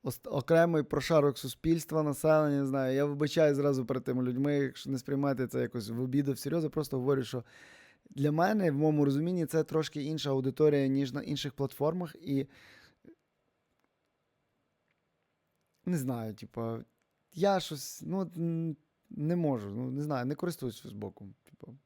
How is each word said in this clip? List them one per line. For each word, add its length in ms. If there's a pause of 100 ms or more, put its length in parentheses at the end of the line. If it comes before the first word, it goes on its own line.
ос-, 220
окремий 580
прошарок 560
суспільства, 640
населення, 580
не 60
знаю. 300
Я 80
вибачаю 500
зразу 320
перед 180
тими 180
людьми, 320
якщо 360
не 80
сприймати 480
це 140
якось 280
в 120
обіду, 320
всерйоз, 320
я 60
просто 260
говорю, 280
що 200 (680)
для 220
мене, 380
в 40
моєму 300
розумінні, 420
це 180
трошки 380
інша 280
аудиторія, 560
ніж 260
на 100
інших 300
платформах, 680
і 260 (3500)
не 140
знаю, 360
типа, 500 (480)
я 280
щось, 460
ну, 120
от, 180
н-, 400 (340)
не 260
можу, 340
ну, 200
не 120
знаю, 240
не 80
користуюсь 460
Фейсбуком, 540 (100)
типа. 280 (140)